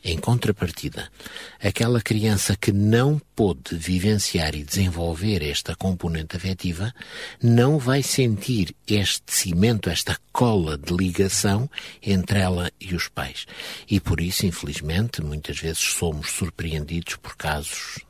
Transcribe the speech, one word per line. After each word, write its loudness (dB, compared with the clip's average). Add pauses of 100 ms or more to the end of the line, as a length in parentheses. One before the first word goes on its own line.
Em -2
contrapartida, -2 (520)
aquela 2
criança 2
que 0
não 4 (160)
pôde 0
vivenciar 2
e -6
desenvolver 0
esta -4
componente -2
afetiva -2 (480)
não 6
vai 2
sentir 0 (140)
este 0
cimento, 2
esta -2 (160)
cola 2
de -4
ligação 2 (320)
entre 2
ela 0
e -6
os -4
pais. -8 (460)
E 4
por -2
isso, 0
infelizmente, -2
muitas -6
vezes -4 (100)
somos -2
surpreendidos -4
por -16
casos -6 (120)